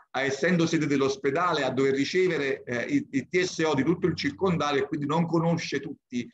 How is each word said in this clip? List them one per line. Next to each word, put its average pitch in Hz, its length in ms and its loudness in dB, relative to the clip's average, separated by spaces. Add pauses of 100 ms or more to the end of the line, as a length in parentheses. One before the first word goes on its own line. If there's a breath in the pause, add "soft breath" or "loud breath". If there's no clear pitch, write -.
eh, 135 160 -4
essendo 165 400 2
sede 156 220 2
dell'ospedale, 139 760 0
a 127 60 0
dover 135 240 2
ricevere, 143 720 0
eh, 120 220 -4
i, 143 260 0
i 135 160 -2
T - 140 0
S - 180 -4
O 156 160 2
di 131 80 2
tutto 175 240 0
il 160 80 0
circondario 147 680 -2
e - 40 -6
quindi 147 180 -6
non 165 220 0
conosce 165 520 0
tutti 127 540 -8